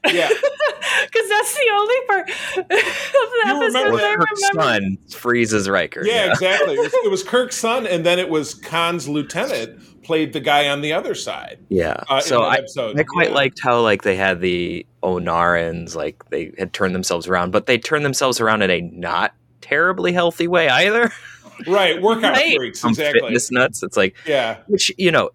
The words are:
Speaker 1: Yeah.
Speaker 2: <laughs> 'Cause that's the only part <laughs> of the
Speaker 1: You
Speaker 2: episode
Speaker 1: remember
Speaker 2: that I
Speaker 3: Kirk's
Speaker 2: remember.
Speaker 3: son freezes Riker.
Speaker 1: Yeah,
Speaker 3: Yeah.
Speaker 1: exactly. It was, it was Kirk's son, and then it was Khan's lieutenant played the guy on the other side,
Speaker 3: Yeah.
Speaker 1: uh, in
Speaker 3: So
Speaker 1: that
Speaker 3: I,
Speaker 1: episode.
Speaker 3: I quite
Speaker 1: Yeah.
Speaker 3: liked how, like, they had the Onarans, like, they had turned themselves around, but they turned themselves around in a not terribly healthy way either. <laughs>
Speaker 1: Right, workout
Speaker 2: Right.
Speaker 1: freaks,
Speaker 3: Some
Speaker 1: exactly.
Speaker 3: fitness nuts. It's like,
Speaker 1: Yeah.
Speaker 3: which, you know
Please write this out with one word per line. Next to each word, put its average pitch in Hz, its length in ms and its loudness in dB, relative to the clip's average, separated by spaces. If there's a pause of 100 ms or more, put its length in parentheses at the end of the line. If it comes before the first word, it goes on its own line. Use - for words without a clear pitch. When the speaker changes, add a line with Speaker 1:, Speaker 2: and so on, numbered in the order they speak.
(120)
Speaker 1:
Yeah. 339 220 2
Speaker 2:
<laughs> - 60 0 (720)
'Cause 440 160 0
that's 427 260 0
the 523 180 0
only 427 220 2 (120)
part 392 220 0
<laughs> - 280 -8
of 370 100 -6
the 359 80 0
Speaker 1:
You 453 800 0
Speaker 2:
episode 285 100 0
Speaker 1:
remember 262 320 2
Speaker 2:
that 415 140 2
I 427 40 0
Speaker 3:
Kirk's 415 260 0 (120)
Speaker 2:
remember. 320 100 0
Speaker 3:
son 98 340 0 (140)
freezes 110 580 0
Riker. 92 360 0
Speaker 1:
Yeah, 226 200 2
Speaker 3:
Yeah. - 60 2
Speaker 1:
exactly. 190 440 2
It - 40 0
was, 453 140 0
it 466 180 2
was 185 120 -4
Kirk's 247 320 -2
son, 233 320 -2
and 170 180 -2
then 180 140 4
it 175 100 -4
was 156 240 -2
Khan's 170 540 -2
lieutenant 147 720 -4 (240)
played 156 300 -2
the 151 80 -6
guy 147 280 2
on 143 120 -2
the 151 100 -4
other 196 240 -4
side, 71 440 -10 (100)
Speaker 3:
Yeah. 87 260 0 (140)
Speaker 1:
uh, 135 60 2
in 135 80 2
Speaker 3:
So 135 160 2
Speaker 1:
that 110 60 4
Speaker 3:
I, 113 120 2
Speaker 1:
episode. 127 420 -4
Speaker 3:
I 160 40 2
quite 170 260 0
Speaker 1:
Yeah. - 60 -2
Speaker 3:
liked 139 280 0
how, 120 180 4
like, 107 220 2
they 98 140 2
had 95 240 0
the 87 440 -2 (160)
Onarans, 85 920 0
like, 78 340 -8
they 78 280 -6
had 92 160 -6
turned 95 200 -2
themselves 90 340 -4
around, 90 240 0
but 104 160 0
they 127 100 4
turned 147 260 -2
themselves 131 380 0
around 110 220 2
in 95 60 2
a 87 120 2
not 87 520 -4 (280)
terribly 180 500 0
healthy 170 360 0
way 170 220 2
either. 208 480 2
<laughs> - 40 -20 (460)
Speaker 1:
Right, 180 340 2
workout 220 320 2
Speaker 2:
Right. 302 240 2
Speaker 1:
freaks, 123 220 -6
Speaker 3:
Some 120 100 0
Speaker 1:
exactly. 143 320 2
Speaker 3:
fitness 120 300 -2
nuts. 123 320 0
It's 95 120 -8
like, 98 200 2 (100)
Speaker 1:
Yeah. 123 320 0 (100)
Speaker 3:
which, 196 300 0
you 180 140 2
know 123 240 2